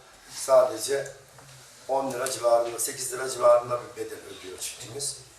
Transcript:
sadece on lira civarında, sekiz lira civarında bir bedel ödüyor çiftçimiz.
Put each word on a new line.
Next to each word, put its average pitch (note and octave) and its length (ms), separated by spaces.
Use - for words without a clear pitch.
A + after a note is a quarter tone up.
sadece - 760
on C3 240
lira B2+ 180
civarında, A#2 480
sekiz - 340
lira B2+ 180
civarında A#2+ 500
bir - 240
bedel - 140
ödüyor G2 400
çiftçimiz. - 580